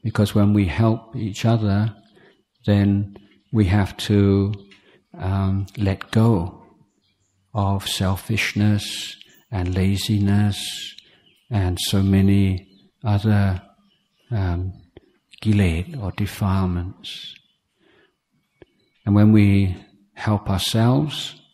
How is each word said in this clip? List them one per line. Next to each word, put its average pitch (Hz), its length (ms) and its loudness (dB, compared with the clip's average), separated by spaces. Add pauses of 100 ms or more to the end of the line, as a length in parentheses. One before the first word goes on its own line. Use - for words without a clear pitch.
Because 107 320 0
when 104 180 4
we 101 140 4
help 113 480 -2
each 101 280 -8
other, 107 520 0 (680)
then 101 520 2 (340)
we 110 140 2
have 98 320 0
to, 101 560 2 (640)
um, 98 480 -2 (100)
let 98 360 -4
go 110 540 0 (880)
of 98 340 -2
selfishness 104 1300 -2 (340)
and 92 240 -4
laziness 101 1200 -2 (560)
and 92 300 -2
so 98 240 0
many 98 640 2 (360)
other, 101 560 0 (680)
um, 92 440 -4 (680)
kilesa 101 640 0
or 90 80 -6
defilements. 92 1200 -4 (1700)
And 101 120 2
when 107 160 6
we 98 440 4 (380)
help - 340 -4
ourselves 120 920 -2 (120)